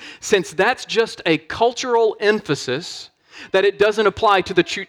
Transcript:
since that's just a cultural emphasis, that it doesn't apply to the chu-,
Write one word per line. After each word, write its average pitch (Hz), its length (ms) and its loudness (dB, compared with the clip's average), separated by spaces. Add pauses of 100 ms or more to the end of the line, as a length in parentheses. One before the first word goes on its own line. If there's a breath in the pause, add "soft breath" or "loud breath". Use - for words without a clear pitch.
(200 loud breath)
since - 320 0
that's 226 340 -2
just 220 400 -2
a 160 120 2
cultural 233 840 0
emphasis, 170 920 -2 (440 loud breath)
that 190 100 4
it 202 160 2
doesn't 208 260 2
apply 196 360 2
to 190 120 -10
the 170 100 2
chu-, 190 260 -10